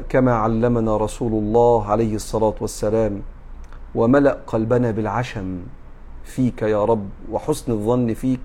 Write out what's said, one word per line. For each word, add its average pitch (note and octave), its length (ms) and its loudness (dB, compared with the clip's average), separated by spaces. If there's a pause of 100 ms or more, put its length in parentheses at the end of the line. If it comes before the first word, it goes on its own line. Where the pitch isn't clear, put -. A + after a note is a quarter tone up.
كما B2+ 240 4
علمنا A2+ 640 2
رسول G#2+ 340 -2
الله A2 540 4
عليه G#2+ 300 2
الصلاة G#2+ 460 0
والسلام G#2+ 600 0 (760)
وملأ C3 420 4 (100)
قلبنا A#2 440 2
بالعشم G#2 680 -4 (680)
فيك - 380 -2
يا G#2+ 240 2
رب G#2+ 240 0 (220)
وحسن C3+ 400 -2
الظن A2+ 420 0
فيك B2+ 320 -2